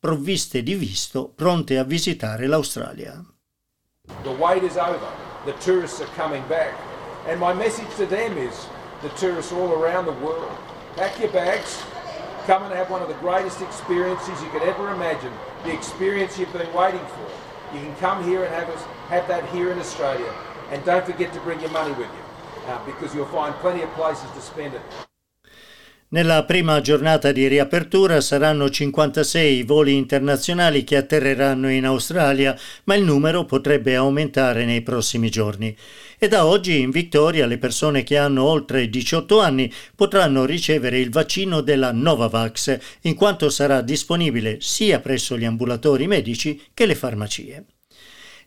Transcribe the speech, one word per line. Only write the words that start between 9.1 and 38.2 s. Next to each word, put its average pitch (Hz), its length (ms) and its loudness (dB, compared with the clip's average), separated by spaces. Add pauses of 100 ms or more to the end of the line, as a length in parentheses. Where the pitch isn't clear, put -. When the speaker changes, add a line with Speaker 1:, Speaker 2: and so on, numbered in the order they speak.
Speaker 2:
tourists 180 320 -2
all 175 200 -2
around 170 340 0
the 135 180 -6
world, 160 320 -6 (400)
pack 196 240 -4
your 220 100 0
bags, 180 540 -2 (600)
come 190 180 4
and 196 80 -8
have 185 180 -4
one 185 120 -4
of 165 60 -8
the 156 120 -8
greatest 185 400 -2
experiences 180 800 -4
you 156 80 -10
could 156 180 -2
ever 196 280 -2
imagine, 156 360 -4 (340)
the 170 60 -6
experience 190 680 -4
you've 180 120 -4
been 170 220 -6
waiting 180 400 0
for. 104 160 -12 (480)
You 143 80 -12
can 147 160 -12
come 185 240 -2
here 185 180 0
and 165 120 -6
have 170 160 -6
us, 160 120 -10 (280)
have 175 180 -2
that 175 240 -4
here 180 180 -2
in 180 80 -6
Australia. 139 540 -6 (400)
And 139 140 -8
don't 180 180 2
forget 175 300 -4
to 156 100 -10
bring 165 160 -6
your 160 120 -8
money 156 200 -4
with 123 160 -8
you, - 160 -16 (420)
uh, 123 200 -8
because 139 280 -12
you'll 143 160 -6
find 147 300 -4
plenty 180 220 -2
of 160 120 -8
places 151 400 -4
to 139 60 -14
spend 147 320 -12
it. 123 80 -12 (1300)
Speaker 1:
Nella 160 360 4
prima 165 360 4
giornata 147 520 4
di 135 160 4
riapertura 165 720 4
saranno 143 500 2
cinquantasei 147 880 2
i 123 60 -2
voli 139 320 6
internazionali 139 880 2
che 143 120 2
atterreranno 135 720 2
in 131 160 2
Australia, 135 720 2 (280)
ma 196 100 4
il 202 80 6
numero 160 420 4
potrebbe 135 520 2
aumentare 135 680 2
nei 120 180 0
prossimi 117 480 0
giorni. 107 460 -2 (400)
E 214 120 2
da 185 180 6
oggi 180 320 4
in 127 120 2
Victoria 160 560 4
le 123 120 0
persone 131 460 0
che 143 140 2
hanno 139 260 4